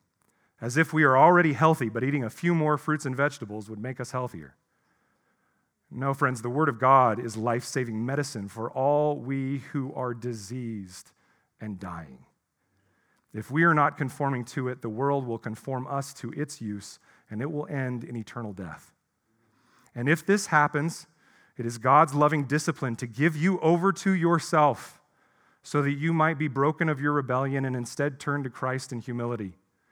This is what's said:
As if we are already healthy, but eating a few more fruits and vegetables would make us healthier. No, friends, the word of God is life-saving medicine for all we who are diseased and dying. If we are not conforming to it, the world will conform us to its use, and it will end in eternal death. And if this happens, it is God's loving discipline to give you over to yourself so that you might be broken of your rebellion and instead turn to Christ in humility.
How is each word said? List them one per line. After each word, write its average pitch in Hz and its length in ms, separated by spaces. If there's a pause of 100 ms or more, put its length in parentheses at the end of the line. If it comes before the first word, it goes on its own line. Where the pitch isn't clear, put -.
(600)
As 120 160
if 156 160
we 156 120
are 131 120
already 165 360
healthy, 151 360
but 113 160
eating 135 200
a 110 60
few 175 240
more 151 220
fruits 151 300
and 139 100
vegetables 107 540
would 107 100
make 127 200
us 120 100
healthier. 101 440 (1400)
No, 135 240
friends, 127 280
the 123 80
word 147 180
of 120 100
God 127 400
is 117 180
life-saving 117 680
medicine 131 440
for 113 220
all 147 480
we 135 400 (140)
who 135 220
are 123 200
diseased 110 960 (500)
and 107 180
dying. 82 460 (1120)
If 107 160
we 156 140
are 170 100
not 147 220
conforming 139 500
to 131 220
it, 123 140
the 120 60
world 135 380
will 113 120
conform 127 480
us 139 280
to 113 180
its 143 280
use, 104 380 (320)
and 107 100
it 147 100
will 147 160
end 127 380
in 120 120
eternal 113 360
death. 90 400 (1000)
And 120 140
if 160 160
this 196 220
happens, 151 600 (500)
it 117 100
is 117 120
God's 139 360
loving 147 300
discipline 135 520
to 127 100
give 147 300
you 175 240
over 170 320
to 190 200
yourself 165 880 (640)
so 147 200
that 143 100
you 151 200
might 160 260
be 151 100
broken 147 400
of 147 120
your 147 120
rebellion 135 520
and 127 120
instead 139 420
turn 143 240
to 131 80
Christ 131 420
in 120 80
humility. 120 520 (400)